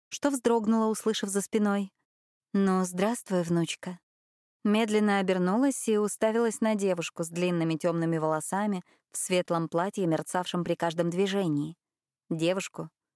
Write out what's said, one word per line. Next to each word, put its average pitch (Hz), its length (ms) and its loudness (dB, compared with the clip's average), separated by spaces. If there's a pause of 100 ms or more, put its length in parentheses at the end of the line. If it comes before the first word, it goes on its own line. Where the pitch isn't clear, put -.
что - 200 -2
вздрогнула, 226 580 2
услышав 214 420 -2
за 196 120 -2
спиной: 202 500 -2 (640)
«Ну, 190 300 2
здравствуй, 185 600 -2
внучка». 170 560 -2 (640)
Медленно 214 560 2
обернулась 190 680 2
и 214 100 2
уставилась 220 640 0
на 220 140 2
девушку 180 480 -2
с 165 60 -6
длинными 170 460 0
тёмными 165 420 0
волосами 175 680 -2 (280)
в - 60 -10
светлом 175 500 0
платье, 185 380 -2
мерцавшем 170 580 -2
при 170 120 0
каждом 170 340 0
движении. 175 680 0 (540)
Девушку, 165 600 -2 (260)